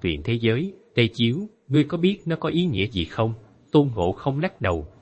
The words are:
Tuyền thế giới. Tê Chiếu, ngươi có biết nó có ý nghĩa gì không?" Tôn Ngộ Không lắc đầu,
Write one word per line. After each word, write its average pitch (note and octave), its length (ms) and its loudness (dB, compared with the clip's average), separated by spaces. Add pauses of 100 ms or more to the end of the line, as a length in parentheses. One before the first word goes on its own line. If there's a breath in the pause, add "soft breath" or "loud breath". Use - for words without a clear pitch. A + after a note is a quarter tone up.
Tuyền D#2 220 -2
thế A2+ 120 -2
giới. A#2+ 380 0 (220)
Tê A#2+ 120 4
Chiếu, B2 420 0 (200)
ngươi D3 160 4
có D#3+ 140 -4
biết F#3+ 280 2
nó E3 100 -2
có D#3+ 120 -4
ý E3+ 160 0
nghĩa G2+ 220 0
gì F#2 180 -4
không?" A2+ 300 -2 (380)
Tôn D3 220 4
Ngộ F#2 180 0
Không C#3 280 -2
lắc F#3 200 -4
đầu, E2+ 260 -2 (160)